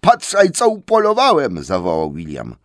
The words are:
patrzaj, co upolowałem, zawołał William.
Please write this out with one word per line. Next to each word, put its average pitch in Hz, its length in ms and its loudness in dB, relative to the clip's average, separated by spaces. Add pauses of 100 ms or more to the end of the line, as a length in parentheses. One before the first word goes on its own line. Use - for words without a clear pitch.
patrzaj, 202 500 2
co 233 180 0
upolowałem, 214 960 0
zawołał 82 480 -2
William. 71 420 -10 (100)